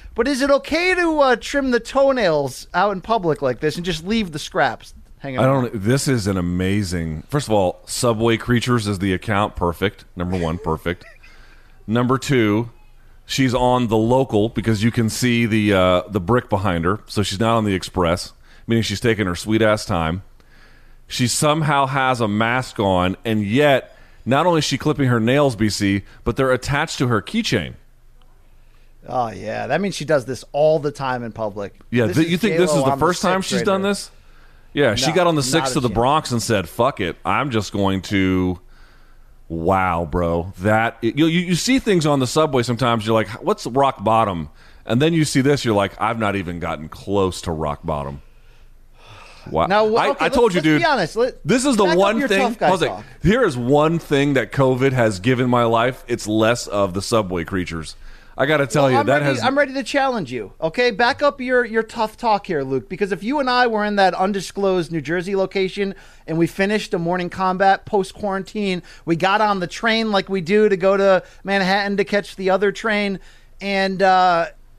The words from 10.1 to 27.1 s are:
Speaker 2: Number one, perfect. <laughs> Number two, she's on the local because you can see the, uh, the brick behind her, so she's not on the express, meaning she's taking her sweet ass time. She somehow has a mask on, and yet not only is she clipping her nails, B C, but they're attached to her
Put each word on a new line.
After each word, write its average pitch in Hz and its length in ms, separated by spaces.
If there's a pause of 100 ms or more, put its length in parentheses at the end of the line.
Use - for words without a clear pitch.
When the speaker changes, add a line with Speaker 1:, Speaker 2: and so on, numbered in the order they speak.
Speaker 2:
Number 90 200
one, 85 200
perfect. 82 480 (400)
<laughs> - 420
Number 123 300
two, 117 540 (540)
she's 131 280
on 123 340
the 107 100
local 113 520
because 110 340
you 117 80
can 113 180
see 120 360
the, 104 280
uh, 90 360
the 98 100
brick 110 300
behind 95 340
her, 98 240
so 107 160
she's 95 160
not 113 160
on 110 80
the 104 100
express, 87 600 (320)
meaning 113 180
she's 98 160
taking 107 280
her 87 80
sweet 110 260
ass 107 240
time. 85 380 (840)
She - 200
somehow 151 580
has 131 340
a 113 80
mask 117 540
on, 92 420
and 107 220
yet 131 480 (320)
not 139 200
only 170 140
is 139 60
she 139 120
clipping 143 300
her 120 140
nails, 131 340
B 104 140
C, 98 320 (240)
but 117 100
they're 135 160
attached 143 460
to 131 100
her 110 140